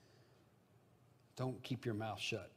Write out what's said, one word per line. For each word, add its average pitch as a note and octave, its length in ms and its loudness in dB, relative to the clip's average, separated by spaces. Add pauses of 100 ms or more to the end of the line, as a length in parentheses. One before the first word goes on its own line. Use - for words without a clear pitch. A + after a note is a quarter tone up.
(1400)
Don't B2+ 260 0
keep - 240 0
your A#2 80 4
mouth G#2+ 260 0
shut - 380 0